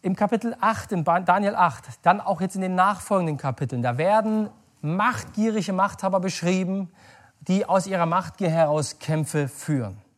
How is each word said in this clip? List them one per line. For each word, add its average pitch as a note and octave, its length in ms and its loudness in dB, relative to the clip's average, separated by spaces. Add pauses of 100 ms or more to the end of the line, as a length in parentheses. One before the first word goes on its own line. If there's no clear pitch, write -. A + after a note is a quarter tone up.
Im F#3 160 -2
Kapitel A3+ 420 0
acht, G#3+ 320 0
in E3+ 140 -2
Ba-, F3 160 2
Daniel G3 340 2
acht, E3+ 300 2 (160)
dann F#3+ 180 4
auch F3+ 220 -2
jetzt F#3+ 140 -4
in F#3+ 60 -4
den F#3 140 -2
nachfolgenden F#3 640 2
Kapiteln, B2 440 -4
da B2 160 0
werden G#3+ 520 2 (320)
machtgierige G#3 920 -2
Machthaber F#3+ 480 0
beschrieben, F#3 720 -2 (480)
die F#3+ 260 0
aus F#3 220 2
ihrer F3+ 180 0
Machtgier E3+ 440 -2
heraus D#3 500 0
Kämpfe D3+ 480 -2
führen. A2+ 540 -4 (160)